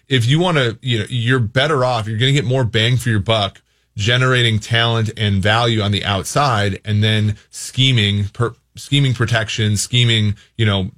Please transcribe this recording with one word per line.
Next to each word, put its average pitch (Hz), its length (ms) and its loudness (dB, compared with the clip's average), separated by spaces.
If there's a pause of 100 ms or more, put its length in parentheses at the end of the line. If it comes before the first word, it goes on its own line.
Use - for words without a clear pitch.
if 127 200 0
you 147 120 2
wanna, 143 420 0
you 120 180 -2
know, 101 100 -4
you're 123 300 0
better 131 440 0
off, 120 240 -2
you're 110 120 -4
gonna 131 120 2
get 139 140 0
more 131 180 0
bang 117 340 0
for 120 120 -4
your 110 100 2
buck 101 420 -2 (360)
generating 120 640 2
talent 117 580 0
and 101 240 0
value 110 400 2
on 101 100 0
the 98 140 -2
outside 101 800 0
and 107 180 0
then 107 320 0 (140)
scheming 104 800 0
per-, 117 260 -4 (220)
scheming 139 360 0
protection, 110 600 -2
scheming, 110 600 0 (220)
you 113 80 0
know, 98 320 0